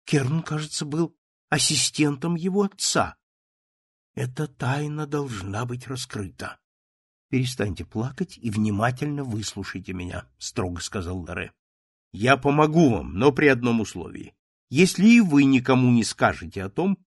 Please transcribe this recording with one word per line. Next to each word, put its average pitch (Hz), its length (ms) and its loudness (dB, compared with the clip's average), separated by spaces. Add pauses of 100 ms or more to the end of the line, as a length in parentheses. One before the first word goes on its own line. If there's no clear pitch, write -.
Керн, 151 380 0
кажется, 151 420 -6
был 156 320 -4 (320)
ассистентом 147 880 0
его 185 280 0
отца. - 540 -2 (960)
Эта 135 340 -6
тайна 147 600 -4
должна 120 580 -6
быть 123 220 -10
раскрыта». 113 720 -10 (720)
«Перестаньте 123 560 -2
плакать 131 520 -8
и 117 140 -6
внимательно 120 720 -2
выслушайте 101 680 -8
меня», 90 440 -10
строго 90 420 -6
сказал 90 420 -8
Лоре. 87 300 -10 (640)
Я 120 240 2
помогу 151 540 4
вам, 73 240 -4
но 127 160 4
при 147 160 2
одном 120 340 2
условии. - 540 -10 (340)
Если 180 380 4
и 240 140 10
вы 143 240 6
никому 131 460 4
не 117 120 6
скажете 95 600 -2
о 95 60 -6
том, 185 380 -2